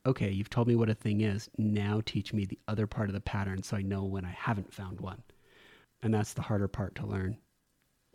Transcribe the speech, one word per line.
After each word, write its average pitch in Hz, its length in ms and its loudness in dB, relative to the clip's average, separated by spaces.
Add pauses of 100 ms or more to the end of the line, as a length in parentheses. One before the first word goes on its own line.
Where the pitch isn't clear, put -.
"Okay, 120 260 2
you've 98 180 0
told 117 180 2
me 120 80 6
what 113 140 6
a 107 60 4
thing 107 260 2
is. 107 260 0 (120)
Now 104 440 2
teach - 300 -4
me 104 120 2
the - 120 -6 (100)
other 107 200 0
part 104 220 -2
of 98 40 -2
the 98 80 -2
pattern 95 400 -2
so - 160 -4
I 98 60 0
know 98 200 0
when 95 220 -2
I 90 60 -6
haven't - 420 -4
found 92 260 -10
one." - 220 -8 (800)
And 113 100 2
that's 107 220 2
the - 80 -4
harder 101 260 2
part 95 280 -4
to - 100 -6
learn. 101 320 -2 (760)